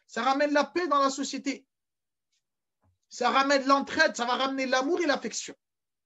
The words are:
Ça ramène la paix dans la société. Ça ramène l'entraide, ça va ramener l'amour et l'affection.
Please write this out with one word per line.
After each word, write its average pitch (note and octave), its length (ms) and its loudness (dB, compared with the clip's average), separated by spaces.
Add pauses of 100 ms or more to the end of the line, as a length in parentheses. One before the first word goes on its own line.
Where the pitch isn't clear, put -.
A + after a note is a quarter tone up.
Ça A3+ 160 -6
ramène C#4+ 280 2
la C#4+ 120 4
paix F4 240 -4
dans C#4+ 120 2
la C4+ 120 2
société. C4+ 560 -8 (1400)
Ça B3 220 -4
ramène C4+ 380 2
l'entraide, C#4 500 2
ça A#3+ 80 -4
va B3 100 0
ramener C4+ 300 -2
l'amour C4 360 0
et E4+ 40 0
l'affection. A#3+ 500 -4 (500)